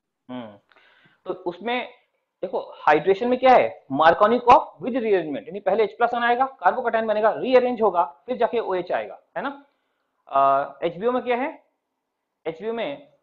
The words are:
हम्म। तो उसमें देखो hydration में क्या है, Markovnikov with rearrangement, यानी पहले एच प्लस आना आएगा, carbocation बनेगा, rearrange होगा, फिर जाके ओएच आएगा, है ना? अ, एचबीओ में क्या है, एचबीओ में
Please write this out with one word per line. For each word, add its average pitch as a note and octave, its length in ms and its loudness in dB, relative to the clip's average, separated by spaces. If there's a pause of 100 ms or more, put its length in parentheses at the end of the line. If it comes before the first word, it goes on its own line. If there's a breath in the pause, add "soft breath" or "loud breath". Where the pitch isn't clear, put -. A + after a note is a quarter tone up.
(300)
हम्म। A#2 280 -14 (680 soft breath)
तो F#3 80 -8
उसमें A3+ 600 -8 (480)
देखो - 340 -8
hydration D#3+ 520 2
में B3 120 0
क्या B3+ 160 6
है, A#2 380 0
Markovnikov G#3 600 4
with - 280 2
rearrangement, F#3+ 640 -2
यानी F#3 120 -12
पहले G3+ 240 0
एच G#3 140 -6
प्लस A#3 160 0
आना A#3+ 140 -2
आएगा, B3+ 300 0
carbocation A3+ 500 0
बनेगा, G#3 240 2
rearrange A#3+ 500 2
होगा, F3+ 440 0
फिर A#3+ 120 -6
जाके A3+ 220 0
ओएच F#3 320 -4
आएगा, G#2+ 300 -6 (160)
है F3+ 60 -8
ना? C#4 220 -12 (600)
अ, C#3 560 0
एचबीओ F3 280 -4
में B3 120 -4
क्या A#3+ 140 -2
है, C#4+ 260 -8 (840)
एचबीओ F#3+ 280 -8
में D#3 500 -8